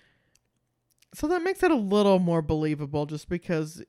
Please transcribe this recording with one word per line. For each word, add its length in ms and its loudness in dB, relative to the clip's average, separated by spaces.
So 140 -6
that 140 0
makes 200 -2
it 80 4
a 60 4
little 420 4
more 240 0
believable 640 -2
just 240 -10
because 580 -4